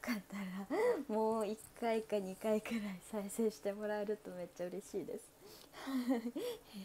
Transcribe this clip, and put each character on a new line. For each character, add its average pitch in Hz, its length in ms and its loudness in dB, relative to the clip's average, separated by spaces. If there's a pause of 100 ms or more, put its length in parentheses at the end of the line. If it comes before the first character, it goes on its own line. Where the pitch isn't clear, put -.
か 247 100 0
っ 233 40 2 (120)
た 196 100 -6
ら 202 60 -2 (640)
も 220 340 4
う 208 60 2
一 220 100 -2 (220)
回 226 240 2
か 208 160 0
二 190 160 -2
回 214 260 4
く - 100 -6
ら 226 80 2
い 196 200 -2 (120)
再 202 180 -2
生 220 200 4
し 208 100 -2
て 202 120 0
も 208 160 -2
ら 208 140 0
え 202 40 0
る 208 120 2
と - 140 -12
め 180 140 -6
っ 175 100 -8
ち 175 80 -4
ゃ - 40 0
嬉 180 200 -6
し 190 140 -2
い 143 40 -4
で - 140 -4
す。 - 120 -18 (1500)